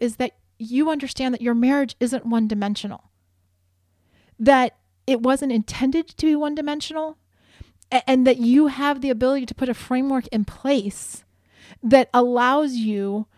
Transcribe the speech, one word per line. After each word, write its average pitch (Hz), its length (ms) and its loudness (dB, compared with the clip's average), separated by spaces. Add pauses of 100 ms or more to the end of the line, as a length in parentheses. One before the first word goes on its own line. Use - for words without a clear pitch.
is 233 140 -2
that 254 160 -4 (260)
you 254 320 -2
understand 262 420 -4
that 240 80 -6
your 233 140 0
marriage 254 440 2
isn't 247 280 -4
one-dimensional, 208 840 -2 (1300)
that 254 380 4 (300)
it 254 140 0
wasn't 262 320 0
intended 269 560 -2
to - 180 -4
be 302 100 2
one-dimensional, 302 800 -6 (720)
a-, 254 180 0
and 262 180 4
that 262 120 4
you 254 300 4
have 277 320 -2
the 269 100 -2
ability 254 360 0
to - 80 -12
put 254 140 -4
a 233 60 -4
framework 262 540 -2
in 214 160 -2
place - 800 -4 (580)
that 247 300 6
allows 247 600 2
you 208 520 -4 (120)